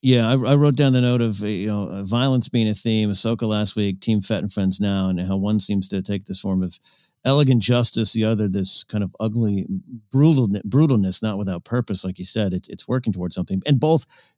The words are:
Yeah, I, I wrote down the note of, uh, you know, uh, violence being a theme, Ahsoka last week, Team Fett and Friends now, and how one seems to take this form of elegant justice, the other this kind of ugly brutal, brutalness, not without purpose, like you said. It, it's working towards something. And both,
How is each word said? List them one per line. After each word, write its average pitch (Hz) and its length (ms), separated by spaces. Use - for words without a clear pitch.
Yeah, 120 280
I, 120 40
I 131 220
wrote 143 220
down 135 180
the 127 60
note 123 200
of, 107 220
uh, 104 40
you 104 200
know, 104 220
uh, 98 160
violence 120 440
being 113 200
a 107 60
theme, 110 360
Ahsoka 113 360
last 107 300
week, 101 240
Team 110 200
Fett 95 220
and 98 100
Friends 95 280
now, 98 300
and 90 100
how 95 160
one 101 240
seems 98 280
to 98 140
take 98 240
this - 140
form 95 220
of 90 160
elegant 131 380
justice, 117 500
the 110 120
other 107 240
this 95 360
kind 104 200
of 92 160
ugly 107 460
brutal, 135 380
brutalness, 104 720
not 104 160
without 95 260
purpose, 117 400
like 92 140
you 92 60
said. 101 300
It, 90 140
it's - 200
working 123 240
towards 90 220
something. 95 320
And 135 140
both, 156 240